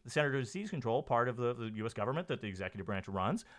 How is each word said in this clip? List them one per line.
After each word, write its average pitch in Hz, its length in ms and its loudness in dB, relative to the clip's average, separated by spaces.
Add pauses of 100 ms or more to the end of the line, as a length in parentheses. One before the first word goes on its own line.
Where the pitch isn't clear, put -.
the 120 80 -14
Centers 147 200 4
for 135 100 2
Disease 196 280 -4
Control, 123 320 2
part 120 260 4
of 120 100 0
the, 123 180 2
the 113 220 -4
U 107 100 0
S 113 60 -6
government 135 340 0
that 135 120 -2
the 110 80 -6
executive 95 380 -6
branch 98 220 -4
runs, 98 360 0 (160)